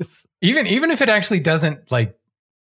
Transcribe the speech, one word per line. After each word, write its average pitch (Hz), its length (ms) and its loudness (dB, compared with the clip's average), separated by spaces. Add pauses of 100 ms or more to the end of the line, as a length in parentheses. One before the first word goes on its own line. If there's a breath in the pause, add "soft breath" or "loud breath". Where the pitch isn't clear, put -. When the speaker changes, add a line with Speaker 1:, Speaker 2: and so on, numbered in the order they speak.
Speaker 1:
<laughs> - 400 -18
Speaker 2:
even, 240 260 2
even 269 240 0
if 285 100 -2
it 254 80 2
actually 208 300 2
doesn't, 156 520 -2
like, 117 240 -2 (540)